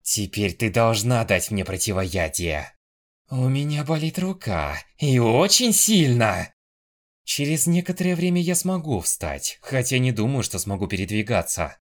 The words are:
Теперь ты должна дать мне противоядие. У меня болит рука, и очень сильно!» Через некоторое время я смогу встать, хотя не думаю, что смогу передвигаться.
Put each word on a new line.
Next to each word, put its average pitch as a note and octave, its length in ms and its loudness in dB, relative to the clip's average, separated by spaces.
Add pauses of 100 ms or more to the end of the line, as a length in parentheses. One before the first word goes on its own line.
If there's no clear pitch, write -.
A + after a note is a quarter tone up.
Теперь G2+ 520 -2
ты A2+ 160 0
должна A2+ 560 2
дать F#2 240 0
мне G2 160 -2
противоядие. F2+ 1080 -2 (540)
У B2+ 180 0
меня D3 360 -2
болит D#3+ 360 -2
рука, F#2+ 580 -4 (200)
и C3+ 200 4
очень D3+ 560 4
сильно!» A#2+ 800 4 (720)
Через D3 440 -2
некоторое F3+ 480 0
время F3 260 2
я F3 120 0
смогу E3+ 460 -2
встать, - 600 -4
хотя C3 360 -2
не B2+ 140 2
думаю, A#2 320 0
что G2 160 -6
смогу G2 280 -4
передвигаться. G2+ 960 -2